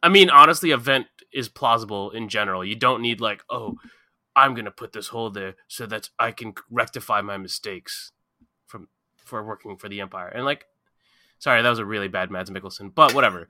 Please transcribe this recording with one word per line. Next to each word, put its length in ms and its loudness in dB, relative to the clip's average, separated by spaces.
I 60 4
mean, 220 8
honestly, 400 8
a 60 2
vent 300 0
is 160 -8
plausible 600 -2
in 180 -10
general. 360 -4
You 120 -8
don't 260 0
need, 180 -4
like, 300 -6
Oh, 240 -10
I'm 180 4
gonna 160 -10
put 220 -18
this 160 -14
hole 220 -8
there 260 -12
so 200 -14
that 320 -10
I 120 -2
can 240 -14
rectify 520 -4
my 140 -8
mistakes 760 -14
from, 220 -20
for 200 -12
working 320 -14
for 120 -18
the 120 -12
Empire. 280 -12
And, 160 -10
like, 220 -6
sorry, 240 2
that 80 4
was 100 0
a 40 -6
really 240 -6
bad 220 -6
Mads 200 -8
Mikkelsen, 440 -14
but 200 6
whatever. 360 0